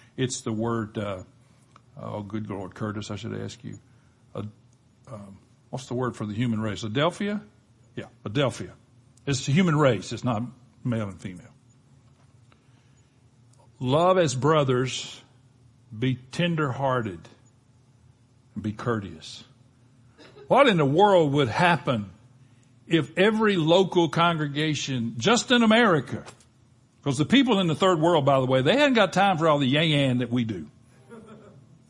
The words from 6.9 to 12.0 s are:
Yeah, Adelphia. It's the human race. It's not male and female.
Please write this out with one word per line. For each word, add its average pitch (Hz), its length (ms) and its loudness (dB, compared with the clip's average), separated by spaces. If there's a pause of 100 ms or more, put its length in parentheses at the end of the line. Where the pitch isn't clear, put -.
Yeah, 113 100 -10 (180)
Adelphia. 113 480 -4 (540)
It's 139 200 -4
the 143 60 0
human 170 240 4
race. 127 360 2
It's 117 120 -8
not 117 180 -2 (420)
male 113 240 -4
and 90 120 -16
female. 90 260 -16 (2250)